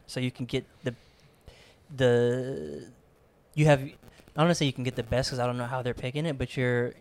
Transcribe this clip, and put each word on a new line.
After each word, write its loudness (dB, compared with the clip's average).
so -6
you 0
can -8
get -4
the, -4
the, 2
you 4
have. 6
I -14
don't 6
wanna 4
say 0
you 0
can -6
get -4
the -4
best 0
'cause -6
I 2
don't -2
know -4
how -4
they're -4
picking -4
it, -4
but -6
you're, 0